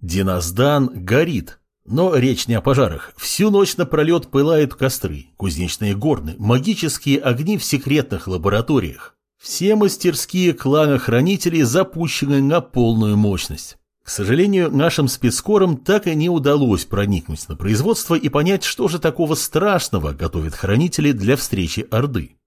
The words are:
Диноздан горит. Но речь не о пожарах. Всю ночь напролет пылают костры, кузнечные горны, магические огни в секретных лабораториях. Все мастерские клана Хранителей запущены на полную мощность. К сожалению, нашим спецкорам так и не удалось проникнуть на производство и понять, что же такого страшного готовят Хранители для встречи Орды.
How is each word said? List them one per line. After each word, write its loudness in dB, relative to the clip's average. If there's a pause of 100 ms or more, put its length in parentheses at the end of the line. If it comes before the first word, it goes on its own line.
Диноздан 0
горит. -2 (260)
Но 2
речь 0
не 0
о 0
пожарах. 0
Всю 0
ночь 2
напролет 0
пылают 2
костры, -4 (100)
кузнечные -4
горны, -2
магические 0
огни -2
в -6
секретных -2
лабораториях. -2 (260)
Все 0
мастерские 0
клана 2
Хранителей 2
запущены 0
на 2
полную 2
мощность. -2 (260)
К -18
сожалению, 2
нашим 2
спецкорам 2
так 0
и 0
не 0
удалось 2
проникнуть -4
на -10
производство 0
и -2
понять, 0
что -2
же -2
такого 0
страшного -2
готовят -6
Хранители 0
для 0
встречи -4
Орды. -2 (140)